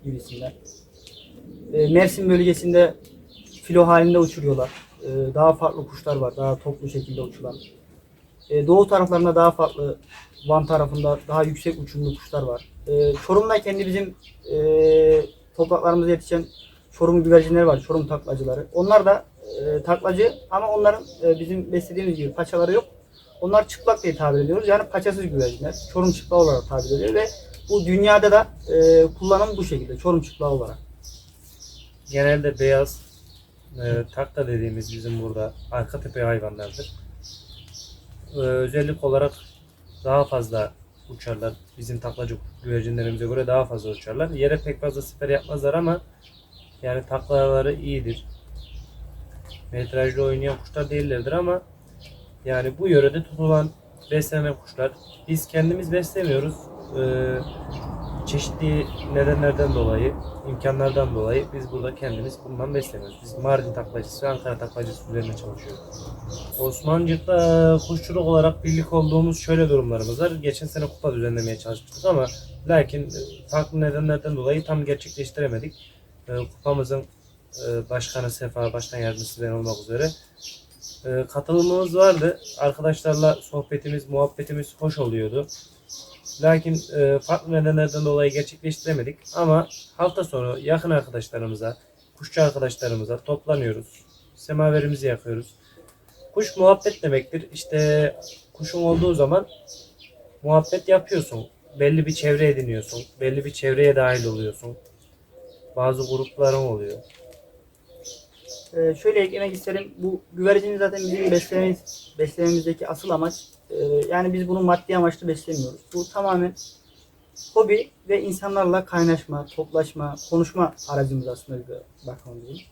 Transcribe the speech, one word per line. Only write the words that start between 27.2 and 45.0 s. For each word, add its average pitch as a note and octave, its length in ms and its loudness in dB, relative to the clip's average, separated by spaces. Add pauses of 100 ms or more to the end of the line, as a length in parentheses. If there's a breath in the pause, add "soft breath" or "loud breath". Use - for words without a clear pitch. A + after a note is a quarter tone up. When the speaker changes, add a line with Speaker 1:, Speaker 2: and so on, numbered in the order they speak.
Speaker 1:
bu G3+ 160 2
dünyada G3+ 460 6
da, G#3+ 160 8 (260)
e, D#3+ 320 8 (140)
kullanım G3 380 2
bu F#3 60 -2
şekilde. B2+ 340 -6
Çorum E3+ 240 2
çıplağı - 280 -6
olarak. A#2 280 -4 (1300)
Speaker 2:
Genelde C#3+ 480 2
beyaz, C3+ 420 2 (840)
e, A#2 180 0 (120)
takla C#3 320 -4
dediğimiz A2+ 460 -4
bizim A2+ 280 -6
burada A2 320 -6 (180)
arka A#2+ 300 -6
tepe - 200 -8
hayvanlardır. G#2 680 -4 (1400)
E, C#3+ 40 -6
özellik C3 640 -2
olarak C#3 280 2 (720)
daha C#3 200 2
fazla A2+ 500 -4 (360)
uçarlar. A2+ 440 -8 (240)
Bizim A#2 220 -10
taklacı A#2 380 -8 (260)
güvercinlerimize A#2 640 -4
göre B2 220 -2
daha B2+ 180 2
fazla A2 240 -10
uçarlar. A#2+ 400 -6
Yere D3 360 0
pek D3 160 -8
fazla C#3 200 -6